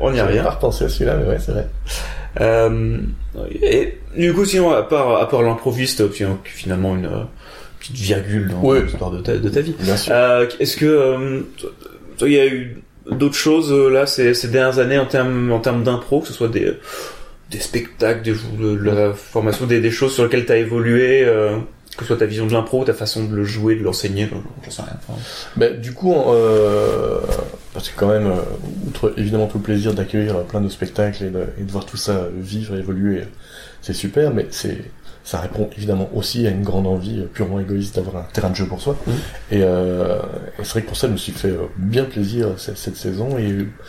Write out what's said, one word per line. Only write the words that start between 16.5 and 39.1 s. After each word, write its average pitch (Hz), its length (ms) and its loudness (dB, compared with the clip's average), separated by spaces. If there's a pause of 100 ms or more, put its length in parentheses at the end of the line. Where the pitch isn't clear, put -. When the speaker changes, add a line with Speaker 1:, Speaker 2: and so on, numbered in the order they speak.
Speaker 1:
des 104 100 -6
spectacles, 117 640 -2
des, 110 100 0
de, 107 440 -2
de 101 140 2
la 104 220 4
formation, 110 540 -2
des, 117 140 4
des 113 100 2
choses 131 240 0
sur 123 100 4
lesquelles 117 220 2
t'as 117 120 6
évolué, 117 640 4
euh, 110 340 4 (380)
que - 80 -10
ce - 20 -10
soit 117 100 2
ta 113 80 2
vision 107 220 0
de 107 80 0
l'impro, 113 300 2
ta 113 100 4
façon 110 300 -4
de 107 120 -4
le 101 80 0
jouer, 110 300 2
de 110 80 -2
l'enseigner, 98 480 -2
j'en, 92 100 -8 (240)
j'en - 60 -16
sais - 120 -12
rien. - 140 -10 (100)
Enfin. 113 120 -8 (400)
Speaker 2:
Ben, 117 200 2
du 120 140 -10
coup, 180 220 2
euh, 107 1040 4 (560)
parce - 160 -8
que - 80 -10
quand 101 100 2
même, 107 200 2
euh, - 580 -4
outre 113 320 -2
évidemment 107 280 0
tout 104 120 -4
le 101 60 -4
plaisir 107 280 0
d'accueillir, 104 440 0
euh, 87 60 -2
plein 104 200 -4
de 98 80 0
spectacles 101 540 -4
et 95 60 -4
de, 92 140 -4 (140)
et 101 60 -6
de 95 60 -8
voir 98 140 -4
tout - 140 -10
ça, 104 140 -2
euh, 90 220 -2
vivre 101 420 -6
et - 20 -4
évoluer, 95 420 -2
euh, - 40 -8 (580)
c'est 95 100 -6
super, 139 400 0
mais 104 180 0
c'est, - 280 -6 (440)
ça - 180 -8
répond 104 360 -4
évidemment 101 380 -2
aussi 113 320 -2
à 101 40 2
une 95 120 -2
grande 98 240 0
envie, 95 340 -2
euh, 90 100 -6
purement 98 300 -4
égoïste 101 360 -4
d'avoir 92 260 -4
un 87 100 -12
terrain 95 160 0
de 95 80 -2
jeu 98 80 -2
pour 90 160 -6
soi. - 160 -2 (100)
Speaker 1:
Mmh. 113 40 0 (400)